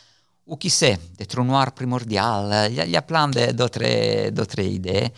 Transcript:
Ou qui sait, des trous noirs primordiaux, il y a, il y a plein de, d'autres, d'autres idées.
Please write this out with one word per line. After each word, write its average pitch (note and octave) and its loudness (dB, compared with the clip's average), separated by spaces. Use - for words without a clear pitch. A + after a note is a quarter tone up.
Ou D#3 -12
qui D#3 -4
sait, B2 4
des G2+ -10
trous B2 -4
noirs C3 2
primordiaux, B2 -4
il G#2+ 2
y C3 -4
a, E3+ 0
il E3+ -4
y E3+ 2
a D#3 2
plein D#3 0
de, A#2+ 2
d'autres, A2+ 0
d'autres G#2+ -4
idées. F#2+ -2